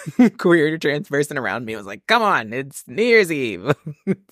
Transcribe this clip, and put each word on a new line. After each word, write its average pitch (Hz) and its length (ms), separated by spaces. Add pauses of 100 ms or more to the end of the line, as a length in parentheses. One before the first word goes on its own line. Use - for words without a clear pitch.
<laughs> 220 360
queer 160 400
trans 147 300
person 147 280
around 117 300
me. 110 80
I - 20
was 104 100
like, 98 200
"Come 233 160
on, 131 320
it's 135 320
New 143 160
Year's 226 280
Eve. 123 480
<laughs> - 280
It's 190 140 (120)